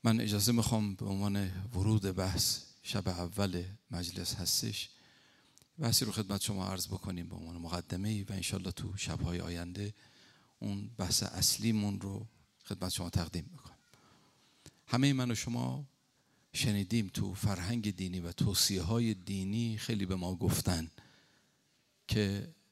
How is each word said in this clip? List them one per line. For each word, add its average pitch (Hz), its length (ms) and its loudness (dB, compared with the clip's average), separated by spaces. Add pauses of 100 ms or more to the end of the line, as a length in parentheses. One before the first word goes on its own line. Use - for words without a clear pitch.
من 113 160 8
اجازه 104 320 4
می‌خوام 110 420 4
به 104 120 -6
عنوان 101 440 0 (240)
ورود 101 280 4
بحث، 95 560 2 (240)
شب 95 260 -2
اول 87 560 0 (260)
مجلس 87 440 -4
هستش، 104 540 -2 (920)
بحثی 120 260 4
رو 107 80 -2
خدمت 101 300 -2
شما 95 240 -2
عرض 95 200 -4
بکنیم 90 420 -6
به 90 80 -10
عنوان 85 200 -10
مقدمه‌ای 90 680 -2
و 98 100 -8
انشالله 92 380 -4
تو 95 260 -6
شب‌های 87 440 -2
آینده 87 540 -6 (640)
اون 104 380 -4
بحث - 260 0
اصلیمون 104 760 2
رو 101 260 -6 (380)
خدمت - 280 -4
شما 87 180 -4
تقدیم 85 420 -2
می‌کنم. - 240 -20 (1080)
همه 135 260 6
من 127 180 2
و 113 40 2
شما 127 500 -2 (680)
شنیدیم 101 640 2
تو 95 200 -2
فرهنگ 101 640 0
دینی 92 240 -4
و 85 120 -6
توصیه‌های 104 840 2
دینی 98 640 -2
خیلی 104 280 0
به 92 100 0
ما 90 180 -2
گفتن 85 560 2 (1160)
که 107 460 0 (180)